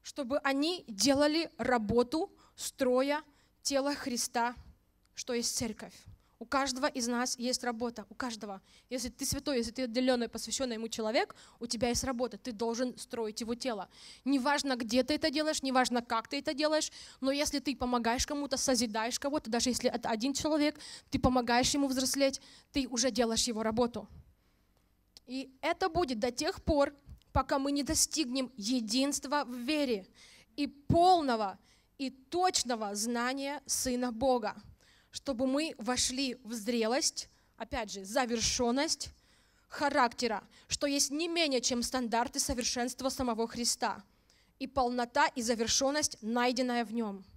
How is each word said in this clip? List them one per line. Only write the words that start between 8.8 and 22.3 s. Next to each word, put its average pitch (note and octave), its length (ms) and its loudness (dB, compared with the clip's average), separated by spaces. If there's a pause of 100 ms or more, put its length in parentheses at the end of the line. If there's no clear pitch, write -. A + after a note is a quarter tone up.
Если B3 180 -6
ты C4 160 -8
святой, C#4 320 -2
если A3+ 140 -2
ты C4 140 -4
отделённый, B3 440 2
посвящённый A3+ 460 -4
Ему A3+ 120 -6
человек, A#3 480 -2 (240)
у A#3+ 60 -8
тебя A#3+ 240 0
есть A#3+ 140 0
работа, A#3+ 340 -4
ты B3+ 140 -10
должен A#3 440 -2
строить A3+ 460 -8
Его A#3 140 -4
тело. G#3+ 340 -6 (340)
Неважно, C#4 520 2
где A#3+ 260 2
ты D4+ 140 2
это D#4 160 0
делаешь, D4+ 320 0
неважно, B3 400 2
как A3+ 240 -2
ты C#4+ 100 -6
это D#4 160 -4
делаешь, D4+ 380 0 (300)
но C4 100 0
если C#4+ 260 0
ты C#4 180 -2
помогаешь A#3+ 520 0
кому-то, C#4+ 300 -4
созидаешь A#3 600 0
кого-то, C#4+ 300 -2
даже A#3 220 2
если A#3+ 180 0
это A#3 200 -2
один A#3 240 0
человек, D4+ 460 2 (300)
ты C4+ 80 -2
помогаешь B3 560 4
ему C#4+ 140 2
взрослеть, C4+ 520 2 (320)